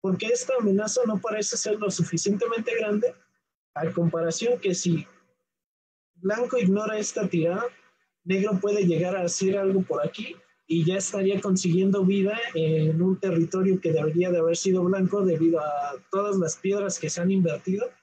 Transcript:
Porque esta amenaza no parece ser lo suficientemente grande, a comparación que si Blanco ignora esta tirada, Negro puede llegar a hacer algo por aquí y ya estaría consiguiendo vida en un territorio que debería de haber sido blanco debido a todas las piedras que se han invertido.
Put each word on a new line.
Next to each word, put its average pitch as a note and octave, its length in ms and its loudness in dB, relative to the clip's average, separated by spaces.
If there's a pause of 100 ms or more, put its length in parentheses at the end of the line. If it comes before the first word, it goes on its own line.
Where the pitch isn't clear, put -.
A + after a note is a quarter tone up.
Porque F#3+ 260 -2
esta B4 320 -2
amenaza G#3+ 460 0
no G#3+ 160 -2
parece G#3+ 340 -4
ser G#3+ 200 -2
lo G#3 160 -4
suficientemente G3+ 840 -2
grande, G#3+ 380 0 (640)
a D#3+ 160 -2
comparación E3+ 680 0
que F#3+ 140 -2
si E3 320 0 (1080)
Blanco A3+ 420 -2
ignora G#3+ 400 2
esta G#3 300 -4
tirada, F3 380 0 (640)
Negro G3 300 0
puede G3+ 260 0
llegar F3 300 0
a F#3 80 -2
hacer F#3+ 340 -2
algo F#3+ 240 2
por D3+ 240 -2
aquí - 300 -10 (320)
y E3 180 2
ya F#3 120 2
estaría G3 440 0
consiguiendo F#3+ 640 2
vida G3 340 2 (140)
en D#3+ 480 2
un F#3 180 2
territorio F#3 600 2
que E3 100 0
debería D#3+ 380 2
de F3+ 80 2
haber E3 180 2
sido F#3 280 0
blanco F#3+ 420 2
debido E3 340 2
a D3 360 -4 (160)
todas G3+ 260 0
las E3 200 -2
piedras G3 420 -2
que D#3 100 -6
se F3 120 -6
han F3+ 100 2
invertido. F#3 580 0 (140)